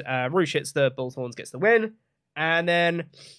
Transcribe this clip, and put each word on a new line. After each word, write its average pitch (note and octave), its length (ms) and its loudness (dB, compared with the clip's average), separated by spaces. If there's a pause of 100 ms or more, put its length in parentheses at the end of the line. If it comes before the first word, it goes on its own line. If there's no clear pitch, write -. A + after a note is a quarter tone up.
uh, B2+ 240 -2
Rush F3 220 2
hits D3 200 -4
the B2 180 2
Bullthorns, B2+ 440 -8
gets - 140 -12
the - 80 -14
win. A3 360 2 (420)
And E3 340 0
then E3+ 400 0 (300)